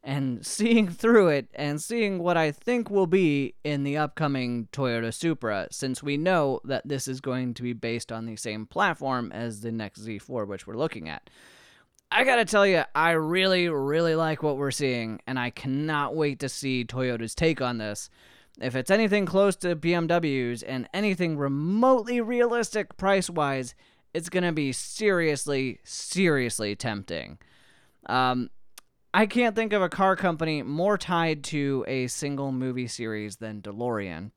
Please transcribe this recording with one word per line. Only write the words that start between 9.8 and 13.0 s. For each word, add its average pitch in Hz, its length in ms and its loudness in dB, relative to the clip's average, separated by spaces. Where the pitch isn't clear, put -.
Z 107 200 -10
four, 120 260 -6
which 98 200 -10
we're 98 60 -12
looking 117 340 -4
at. - 220 -12
I 233 140 4
gotta 240 220 4
tell 202 200 6
you, 175 180 4
I 160 160 4